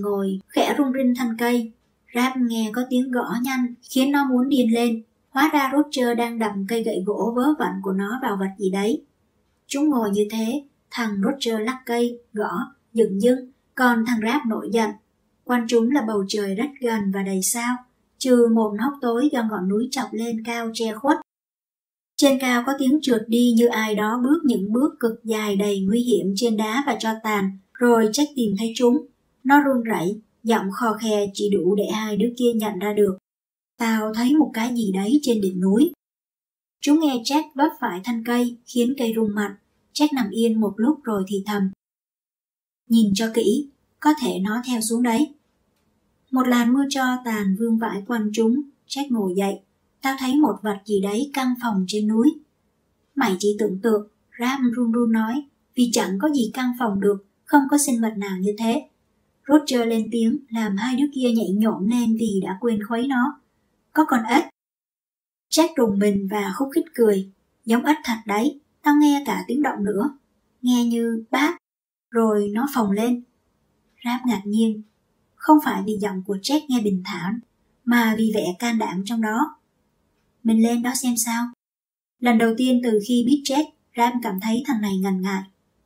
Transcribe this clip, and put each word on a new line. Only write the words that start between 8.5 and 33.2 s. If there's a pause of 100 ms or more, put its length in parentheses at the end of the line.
gì
đấy. (640)
Chúng
ngồi
như
thế, (280)
thằng
Roger
lắc
cây, (140)
gõ, (340)
dửng
dưng, (240)
còn
thằng
Rap
nổi
giận. (540)
Quanh
chúng
là
bầu
trời
rất (100)
gần (140)
và
đầy
sao, (420)
trừ
một
hốc
tối
do
ngọn
núi
chọc
lên
cao
che
khuất. (1000)
Trên
cao
có
tiếng
trượt
đi
như
ai
đó
bước
những
bước
cực
dài
đầy
nguy
hiểm (100)
trên
đá
và
tro (120)
tàn, (140)
rồi
Jack (100)
tìm
thấy
chúng. (380)
Nó
run
rẩy, (220)
giọng
khò
khè
chỉ
đủ
để
hai
đứa (100)
kia
nhận
ra
được. (600)